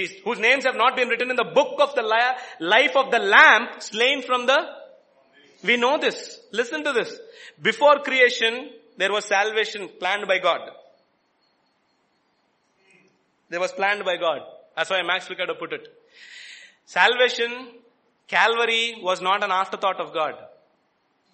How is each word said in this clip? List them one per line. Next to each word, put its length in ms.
beast. 140
"Whose 140
names 260
have 120
not 180
been 140
written 220
in 60
the 140
book 200
of 160
the 80
li-, 320
life 340
of 160
the 80
Lamb 500
slain 420
from 240
the," 120
we 120
know 220
this. 420
Listen 320
to 80
this. 260
Before 380
creation, 760
there 160
was 120
salvation 640
planned 300
by 100
God. 220
There 120
was 120
planned 320
by 140
God. 240
That's 140
why 100
Max 280
Lucado 300
put 140
it. 160
Salvation, 840
Calvary 720
was 220
not 200
an 80
afterthought 500
of 120
God. 220